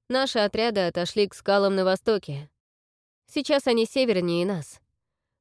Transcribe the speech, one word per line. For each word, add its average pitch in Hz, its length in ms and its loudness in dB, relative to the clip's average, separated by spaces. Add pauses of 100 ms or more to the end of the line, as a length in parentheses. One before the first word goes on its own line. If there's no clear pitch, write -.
Наши 262 300 0
отряды 214 420 0
отошли 175 480 0
к - 60 -14
скалам 196 400 2
на 190 100 2
востоке. 185 640 -2 (760)
Сейчас 277 400 -2
они 233 180 2
севернее 180 640 0
нас. 180 340 -8 (600)